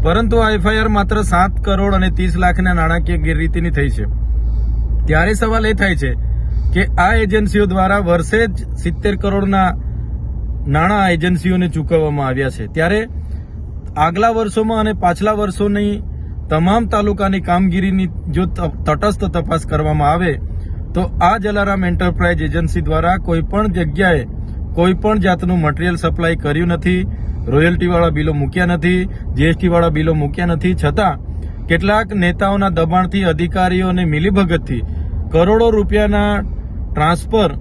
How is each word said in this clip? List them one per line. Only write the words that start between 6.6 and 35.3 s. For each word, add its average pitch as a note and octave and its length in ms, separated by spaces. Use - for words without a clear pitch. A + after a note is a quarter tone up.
કે F#3+ 120
આ F#3 180
એજન્સીઓ G#3 500
દ્વારા F#3+ 360
વર્ષે F3 460
જ - 200
સિત્તેર F#3 340
કરોડના G3 500
નાણાં F#3 440
એજન્સીઓને F3+ 580
ચૂકવવામાં D3+ 580
આવ્યા C3 280
છે. A2 120
ત્યારે F3 340
આગલા F3 400
વર્ષોમાં A3 420
અને G#3+ 200
પાછલા G3+ 420
વર્ષોની G#3 500
તમામ F#3+ 380
તાલુકાની G3+ 640
કામગીરીની F#3 600
જો E3 160
ત-, F3 280
તટસ્થ F#3+ 500
તપાસ E3 320
કરવામાં D3+ 460
આવે E3+ 220
તો F#3 100
આ F#3 220
જલારામ G3+ 400
એન્ટરપ્રાઇઝ F3 580
એજન્સી E3 460
દ્વારા D#3+ 300
કોઈ E3 240
પણ G3+ 260
જગ્યાએ E3 460
કોઈ F3+ 200
પણ G#3+ 240
જાતનું F3+ 400
મટીરિયલ D#3+ 380
સપ્લાય E3 460
કર્યું D#3 300
નથી, F3+ 280
રોયલ્ટીવાળા E3+ 680
બિલો D3+ 160
મૂક્યા D3+ 380
નથી, F3 300
જી C#3+ 160
એસ E3+ 80
ટી F3+ 160
વાળા E3+ 240
બિલો D#3+ 180
મૂક્યા D#3 380
નથી, F3 220
છતાં D#3+ 440
કેટલાક G3+ 480
નેતાઓના G3 640
દબાણથી, F3+ 480
અધિકારીઓ F3+ 640
અને F3+ 160
મિલીભગતથી E3 760